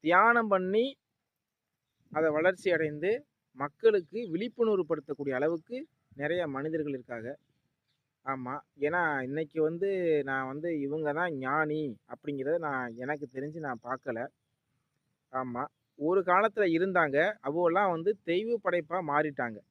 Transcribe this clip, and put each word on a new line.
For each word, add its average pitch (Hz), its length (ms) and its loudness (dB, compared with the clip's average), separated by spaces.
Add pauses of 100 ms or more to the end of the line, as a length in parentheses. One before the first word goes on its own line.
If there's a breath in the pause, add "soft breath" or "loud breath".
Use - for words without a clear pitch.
தியானம் 220 480 6
பண்ணி 202 480 2 (1120)
அதை 156 200 2
வளர்ச்சி 180 400 2
அடைந்து 160 560 0 (260)
மக்களுக்கு 190 760 0
விழிப்புணர்வு 208 560 0
படுத்தக்கூடிய 147 440 -4
அளவுக்கு 165 560 -4 (280)
நிறைய 160 320 -4
மனிதர்கள் 147 460 -6
இருக்காங்க. 123 460 -10 (840)
ஆமா. 131 340 -6 (200)
ஏன்னா 151 440 0
இன்னைக்கு 151 400 -4
வந்து 170 600 0
நான் 135 220 -2
வந்து 151 340 -4
இவங்க 147 320 -2
தான் 165 200 -2
ஞானி 147 640 -2 (120)
அப்படிங்கிறத 139 500 -4
நான் 135 380 -4
எனக்கு 139 360 -8
தெரிஞ்சு 147 260 -8
நான் 135 240 -8
பார்க்கல. 123 460 -6 (1040)
ஆமா. 127 340 -4 (280)
ஒரு 175 260 2
காலத்துல 196 460 4
இருந்தாங்க. 170 760 2
அவோலாம் 175 480 2
வந்து 175 340 -2
தெய்வ 220 400 0
படைப்பா 175 440 -2
மாறிட்டாங்க. 139 500 0 (120)